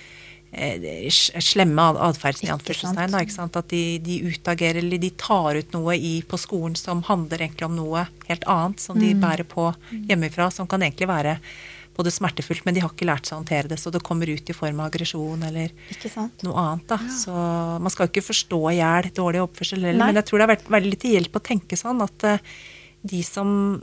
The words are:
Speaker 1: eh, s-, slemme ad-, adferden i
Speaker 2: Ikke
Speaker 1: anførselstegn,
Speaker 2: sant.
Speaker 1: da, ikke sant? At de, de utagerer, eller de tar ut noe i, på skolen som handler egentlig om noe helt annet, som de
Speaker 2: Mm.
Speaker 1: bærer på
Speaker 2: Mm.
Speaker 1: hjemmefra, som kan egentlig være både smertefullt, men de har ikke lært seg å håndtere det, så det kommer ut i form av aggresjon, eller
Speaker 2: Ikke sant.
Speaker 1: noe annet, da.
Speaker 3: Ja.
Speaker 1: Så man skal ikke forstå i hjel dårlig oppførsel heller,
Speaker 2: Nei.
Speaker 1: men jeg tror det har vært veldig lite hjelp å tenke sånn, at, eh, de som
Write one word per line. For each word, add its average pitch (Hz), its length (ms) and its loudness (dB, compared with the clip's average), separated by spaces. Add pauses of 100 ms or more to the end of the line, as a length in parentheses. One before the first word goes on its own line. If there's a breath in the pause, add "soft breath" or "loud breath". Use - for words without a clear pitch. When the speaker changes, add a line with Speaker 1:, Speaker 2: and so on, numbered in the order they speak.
(540 loud breath)
Speaker 1:
eh, 87 540 -6
s-, - 240 2 (120)
slemme 175 360 4
ad-, 165 200 6
adferden 147 440 0
i 196 40 -2
Speaker 2:
Ikke 156 80 -2
Speaker 1:
anførselstegn, 180 400 -4
Speaker 2:
sant. 185 160 0
Speaker 1:
da, 196 80 2
ikke 175 160 -2
sant? 175 220 -6
At 170 100 -4
de, 170 320 0
de 175 220 -4 (100)
utagerer, 170 460 0
eller 175 200 0
de 180 120 0
tar 175 480 2
ut 156 160 -6
noe 165 240 0
i, 165 280 -2
på 175 140 -4
skolen 165 380 -4
som 175 260 -2
handler 165 360 0
egentlig 160 260 -4
om 165 100 -4
noe 165 320 -2 (220)
helt 170 180 -4
annet, 180 320 2
som - 180 -4
de 214 160 6
Speaker 2:
Mm. 202 60 4
Speaker 1:
bærer 175 240 4
på 165 320 0 (160)
Speaker 2:
Mm. 214 160 -8
Speaker 1:
hjemmefra, 175 460 2
som 185 140 -6
kan 190 140 0
egentlig 175 260 0
være 156 300 2 (600 loud breath)
både 170 140 0
smertefullt, 165 540 -4
men 180 80 2
de 185 80 2
har 165 80 0
ikke - 180 -6
lært 143 180 0
seg - 120 -10
å 156 60 -8
håndtere 147 240 0
det, 156 120 -6
så 170 120 -6
det 175 120 -2
kommer 165 260 -2
ut 151 200 -6
i 170 40 -6
form 151 260 -4
av 156 120 -4
aggresjon, 160 520 -4
eller 160 260 -4 (220 loud breath)
Speaker 2:
Ikke - 180 -10
sant. 226 340 -8
Speaker 1:
noe 180 120 -2
annet, 165 320 -2
da. 226 140 -2
Speaker 3:
Ja. 240 100 -8
Speaker 1:
Så 170 680 -2
man 185 100 -2
skal 180 160 2
ikke 190 160 0
forstå 165 480 0
i 175 80 2
hjel 170 340 4
dårlig 175 300 0
oppførsel 180 380 -4
heller, 175 160 2
Speaker 2:
Nei. - 100 6
Speaker 1:
men 208 80 4
jeg 208 100 4
tror 208 140 4
det 220 80 6
har 220 80 8
vært - 160 -4
veldig 202 200 4
lite 233 200 0
hjelp 180 240 4
å 208 80 -4
tenke 202 340 -2
sånn, 240 240 -2
at, - 220 -4
eh, 208 140 4 (680 loud breath)
de 180 160 -4
som 196 260 -2 (360)